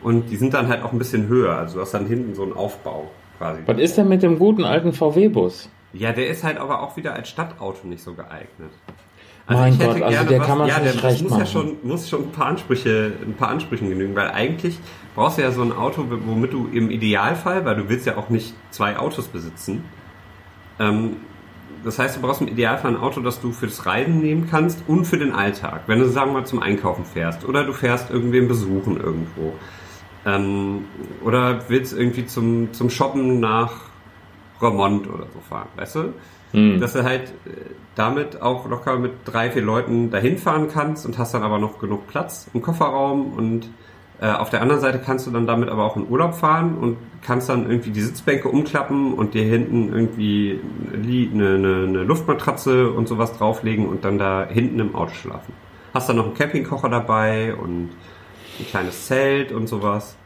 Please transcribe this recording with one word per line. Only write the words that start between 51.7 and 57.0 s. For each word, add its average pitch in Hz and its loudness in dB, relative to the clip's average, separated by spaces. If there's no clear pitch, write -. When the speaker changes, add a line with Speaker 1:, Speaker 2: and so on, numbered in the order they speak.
Speaker 1:
ne 95 2
Luftmatratze 127 2
und 113 0
sowas 113 -2
drauflegen 110 0
und - -4
dann 101 2
da 95 0
hinten 120 2
im - -2
Auto 85 -2
schlafen. - -12
Hast 131 -2
dann 120 4
noch 110 2
einen 104 -6
Campingkocher 139 -2
dabei 110 0